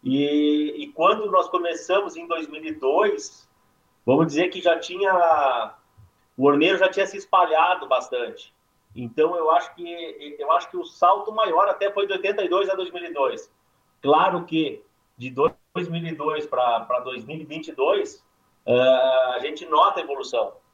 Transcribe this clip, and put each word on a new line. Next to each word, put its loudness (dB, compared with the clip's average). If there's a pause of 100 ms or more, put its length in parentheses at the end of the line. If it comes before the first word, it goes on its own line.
E, 2
e -10
quando 2
nós 2
começamos -2
em -14
dois -6
mil -14
e -8
dois, -2 (560)
vamos 4
dizer 0
que -10
já 2
tinha, 2 (640)
o 2
Orneiro 4
já 4
tinha 0
se -10
espalhado 2
bastante. -4 (420)
Então, 0
eu 0
acho 0
que, -14
eu -2
acho 0
que -8
o -6
salto 2
maior 2
até -2
foi -2
de -4
oitenta -2
e -2
dois 0
a -2
dois -8
mil -12
e -12
dois. -4 (500)
Claro 2
que -4 (340)
de -12
dois 0 (360)
mil -6
e -8
dois -4
pra, 0
pra -2
dois -10
mil -12
e -12
vinte -12
e -14
dois, -2 (400)
eh, 4
a -6
gente -8
nota 4
a -6
evolução -4 (200)